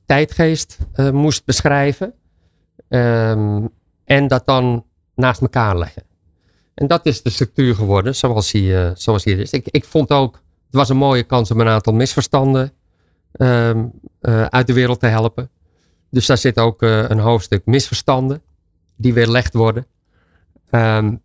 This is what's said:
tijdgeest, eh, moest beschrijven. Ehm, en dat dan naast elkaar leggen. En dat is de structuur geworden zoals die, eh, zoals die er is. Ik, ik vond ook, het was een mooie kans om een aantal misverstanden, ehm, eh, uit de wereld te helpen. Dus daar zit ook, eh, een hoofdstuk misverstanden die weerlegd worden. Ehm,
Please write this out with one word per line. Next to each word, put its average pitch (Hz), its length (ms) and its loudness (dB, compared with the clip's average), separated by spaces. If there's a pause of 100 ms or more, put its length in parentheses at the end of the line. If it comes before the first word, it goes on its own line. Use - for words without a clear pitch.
tijdgeest, 156 720 0 (140)
eh, 139 180 0
moest 143 340 0
beschrijven. 143 720 -2 (720)
Ehm, 110 800 0 (380)
en 139 240 2
dat 127 180 0
dan 127 380 0 (300)
naast 123 260 0
elkaar 113 380 0
leggen. - 240 -8 (720)
En - 120 -4
dat 170 200 0
is - 160 -2
de 120 80 -4
structuur 123 440 0
geworden 101 420 0
zoals 113 340 -2
die, 95 320 0
eh, 87 120 -2
zoals 104 300 -2
die 101 100 0
er 92 60 -4
is. - 100 -8
Ik, - 180 -16
ik 139 160 -2
vond 147 260 -2
ook, 139 240 0 (320)
het - 100 -10
was 135 120 2
een 135 80 2
mooie 135 260 2
kans 120 280 -2
om 113 100 0
een 113 80 4
aantal 110 240 0
misverstanden, 135 800 0 (600)
ehm, 117 520 0 (360)
eh, 110 240 0
uit 127 220 -2
de 127 60 0
wereld 123 280 0
te 123 60 0
helpen. 113 440 -2 (600)
Dus 123 160 0
daar 131 120 2
zit 127 200 -2
ook, 113 240 0
eh, 110 260 2
een 107 100 0
hoofdstuk 107 480 0
misverstanden 131 760 0 (540)
die 117 180 0
weerlegd 117 400 2
worden. 113 320 0 (840)
Ehm, 110 440 0 (100)